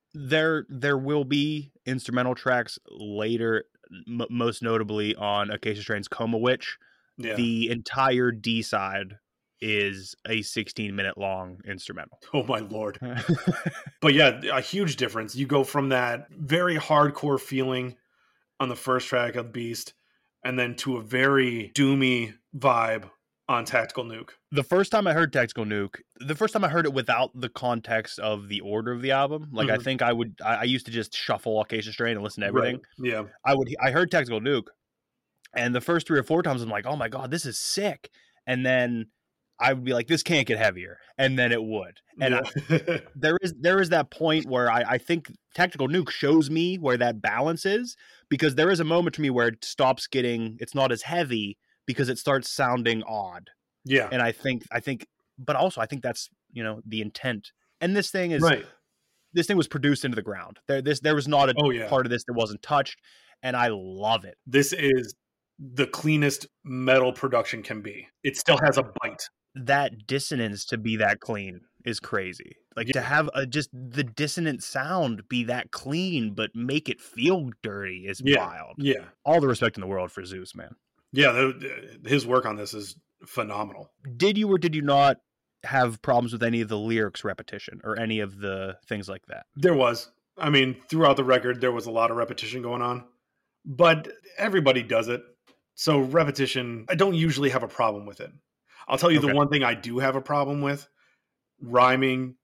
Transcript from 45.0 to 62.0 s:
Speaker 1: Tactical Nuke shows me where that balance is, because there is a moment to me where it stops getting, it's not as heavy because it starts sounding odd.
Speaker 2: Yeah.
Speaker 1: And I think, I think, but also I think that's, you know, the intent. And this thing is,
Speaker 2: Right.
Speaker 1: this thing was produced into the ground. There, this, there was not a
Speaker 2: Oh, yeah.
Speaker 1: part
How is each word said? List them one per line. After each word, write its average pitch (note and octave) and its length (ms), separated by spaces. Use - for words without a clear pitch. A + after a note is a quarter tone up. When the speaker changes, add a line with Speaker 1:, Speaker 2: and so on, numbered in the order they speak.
Speaker 1:
Tactical D3+ 320
Nuke D#3+ 220
shows D3 400
me F3 280
where C3+ 200
that A#2 220
balance C3+ 460
is, A#3 300
because C#3+ 260
there D#3 160
is F3+ 80
a E3 60
moment E3+ 320
to - 60
me C#3+ 80
where A#2+ 180
it A2+ 160
stops C3 420
getting, A#2 540
it's B2 140
not C3+ 180
as A2+ 100
heavy B2 560
because B2+ 220
it B2 100
starts C3+ 300
sounding A#2+ 540
odd. F#2+ 480
Speaker 2:
Yeah. C3 280
Speaker 1:
And B2+ 100
I A#2 100
think, B2+ 380
I A#2+ 100
think, B2+ 280
but C3+ 180
also E3 240
I A2+ 60
think C3 160
that's, - 280
you A#2+ 100
know, A2 240
the A2 160
intent. G#2+ 480
And F#3 160
this F#3+ 140
thing F3+ 200
is, D#3 120
Speaker 2:
Right. D#3+ 220
Speaker 1:
this E3 160
thing G3+ 80
was E3 120
produced C#3+ 360
into B2 100
the G#2+ 80
ground. G2 460
There, C#3 120
this, C3+ 200
there D3+ 160
was C#3 100
not C#3+ 240
a B2+ 80
Speaker 2:
Oh, D3 120
yeah. A#2 180
Speaker 1:
part C3 180